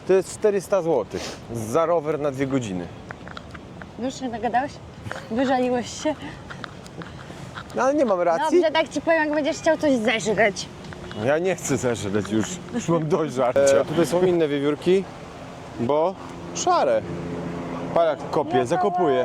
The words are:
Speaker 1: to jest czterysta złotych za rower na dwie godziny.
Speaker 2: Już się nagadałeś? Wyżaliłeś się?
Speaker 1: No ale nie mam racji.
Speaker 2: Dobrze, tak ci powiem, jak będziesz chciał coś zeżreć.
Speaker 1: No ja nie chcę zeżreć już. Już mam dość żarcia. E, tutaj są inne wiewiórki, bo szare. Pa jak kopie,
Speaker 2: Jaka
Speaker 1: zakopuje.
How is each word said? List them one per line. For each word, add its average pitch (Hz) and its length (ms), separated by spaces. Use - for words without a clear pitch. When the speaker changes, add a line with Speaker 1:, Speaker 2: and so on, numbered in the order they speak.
Speaker 1:
to 180 60
jest 190 260
czterysta 202 440
złotych 113 540
za 117 340
rower 156 340
na 147 100
dwie 135 160
godziny. 107 400
Speaker 2:
Już 254 220
się 262 80
nagadałeś? 233 440
Wyżaliłeś 247 720
się? 302 120
Speaker 1:
No 220 80
ale 269 120
nie 302 100
mam 190 160
racji. 175 400
Speaker 2:
Dobrze, 320 120
tak 320 160
ci 294 120
powiem, 320 240
jak 302 100
będziesz 302 240
chciał 311 180
coś 285 200
zeżreć. 214 680
Speaker 1:
No 107 60
ja 147 140
nie 180 180
chcę - 200
zeżreć 101 540
już. 107 160
Już 120 140
mam 160 200
dość 151 260
żarcia. 127 260
E, 139 240
tutaj 160 220
są 175 160
inne 170 260
wiewiórki, 147 560
bo 151 340
szare. 208 480
Pa 170 100
jak 151 260
kopie, 151 220
Speaker 2:
Jaka 127 140
Speaker 1:
zakopuje. 269 580